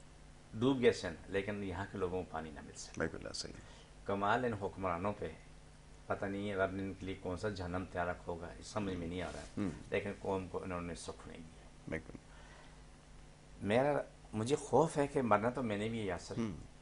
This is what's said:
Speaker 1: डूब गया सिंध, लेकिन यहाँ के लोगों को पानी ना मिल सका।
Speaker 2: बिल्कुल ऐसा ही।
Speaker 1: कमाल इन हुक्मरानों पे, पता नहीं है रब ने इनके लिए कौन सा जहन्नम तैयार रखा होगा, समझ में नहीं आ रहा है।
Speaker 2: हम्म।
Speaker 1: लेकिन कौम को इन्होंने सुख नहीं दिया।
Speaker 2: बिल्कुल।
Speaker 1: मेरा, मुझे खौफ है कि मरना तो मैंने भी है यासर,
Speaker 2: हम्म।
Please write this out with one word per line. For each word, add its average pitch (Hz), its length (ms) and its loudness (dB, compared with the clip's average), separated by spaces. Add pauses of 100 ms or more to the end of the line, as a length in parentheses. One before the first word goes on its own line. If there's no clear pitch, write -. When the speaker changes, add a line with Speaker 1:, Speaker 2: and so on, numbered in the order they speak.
(560)
Speaker 1:
डूब 127 240 6
गया 120 120 10
सिंध, 85 260 0 (120)
लेकिन 101 340 0
यहाँ 95 220 -2
के - 120 -6
लोगों 90 260 0
को - 80 -10
पानी 80 200 -6
ना 69 100 -10
मिल - 120 -14
सका। - 320 -4
Speaker 2:
बिल्कुल - 240 -4
ऐसा - 180 -6
ही। - 60 -10 (540)
Speaker 1:
कमाल 101 380 4
इन 117 80 2
हुक्मरानों 95 600 0
पे, 80 220 -6 (720)
पता 98 180 0
नहीं 98 220 0
है 98 80 0
रब 95 160 4
ने 98 100 -2
इनके 92 220 -4
लिए 95 100 -2
कौन 90 220 -2
सा 90 120 0
जहन्नम 90 360 -2
तैयार 87 220 0
रखा 87 180 -4
होगा, 85 260 -4 (120)
समझ 95 340 -2
में 85 100 -2
नहीं 87 140 -2
आ 80 80 -2
रहा 73 120 -6
है। - 60 -10 (100)
Speaker 2:
हम्म। 95 160 2 (180)
Speaker 1:
लेकिन 101 220 2
कौम 95 340 0
को 90 160 -4
इन्होंने 87 320 -2
सुख - 320 -8
नहीं 80 100 -10
दिया। 82 320 -14 (200)
Speaker 2:
बिल्कुल। 78 260 -4 (1500)
Speaker 1:
मेरा, 135 360 6 (300)
मुझे 113 220 2
खौफ 151 420 6
है 143 100 6
कि 143 140 4
मरना 117 280 6
तो 127 140 0
मैंने 113 260 2
भी 117 100 0
है 107 60 0
यासर, 175 300 -2
Speaker 2:
हम्म। 110 200 0 (260)